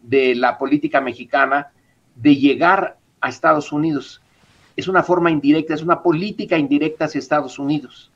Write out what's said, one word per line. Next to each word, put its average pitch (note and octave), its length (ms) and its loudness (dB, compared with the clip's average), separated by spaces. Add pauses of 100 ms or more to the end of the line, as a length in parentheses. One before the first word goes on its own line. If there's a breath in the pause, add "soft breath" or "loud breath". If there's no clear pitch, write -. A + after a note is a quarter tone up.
de B2+ 320 2
la B2 240 0
política C#3+ 420 0
mexicana C3+ 720 -2 (460)
de C#3 200 4
llegar D3 640 2 (220)
a C3 80 -4
Estados D3+ 440 0
Unidos. D3 480 -4 (560 soft breath)
Es - 120 -8
una F#3 140 2
forma E3+ 280 2
indirecta, D3+ 440 2
es D3+ 80 -6
una E3 200 0
política F3 560 -2
indirecta D3+ 460 -2
hacia D3 140 -6
Estados C#3 400 -4
Unidos. C#3+ 580 -6